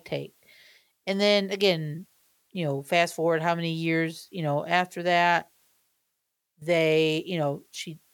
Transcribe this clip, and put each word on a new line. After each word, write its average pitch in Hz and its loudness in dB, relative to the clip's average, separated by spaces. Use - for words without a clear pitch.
take. 143 -8
And 196 -2
then 202 4
again, 175 0
you 180 -4
know, 139 -2
fast 170 2
forward 165 2
how 170 2
many 170 -2
years, 165 -2
you 180 -8
know, 147 -2
after 175 -2
that, 175 2
they, 160 2
you 175 -6
know, 143 -2
she, - -14